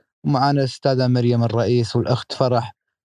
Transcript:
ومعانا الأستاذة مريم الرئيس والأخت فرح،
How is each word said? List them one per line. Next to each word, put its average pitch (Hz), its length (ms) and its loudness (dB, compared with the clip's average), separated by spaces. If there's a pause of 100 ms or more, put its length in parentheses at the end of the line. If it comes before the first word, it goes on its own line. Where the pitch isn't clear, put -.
(260)
ومعانا 143 340 0
الأستاذة 131 480 0
مريم 120 360 2
الرئيس 117 520 0
والأخت 120 360 -2
فرح، 123 440 -2 (300)